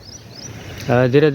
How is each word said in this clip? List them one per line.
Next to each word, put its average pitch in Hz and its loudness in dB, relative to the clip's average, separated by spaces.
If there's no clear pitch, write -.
હવે 127 2
ધીરે 147 4